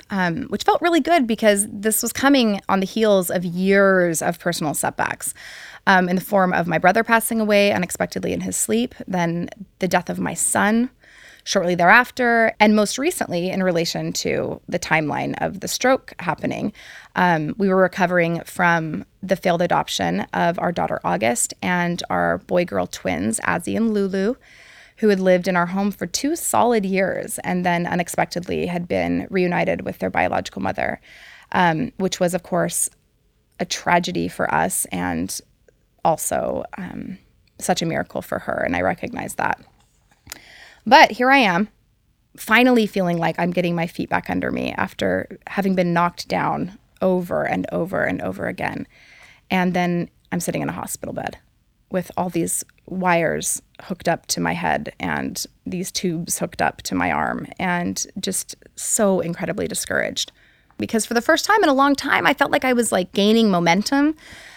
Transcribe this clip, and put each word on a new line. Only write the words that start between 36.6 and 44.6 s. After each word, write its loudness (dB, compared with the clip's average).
um, -10
such -2
a -2
miracle -4
for -6
her, -4
and -2
I -2
recognize -4
that. -2
But 8
here 2
I 8
am, 4
finally 4
feeling 0
like 0
I'm 0
getting 0
my -2
feet -8
back -2
under -2
me -4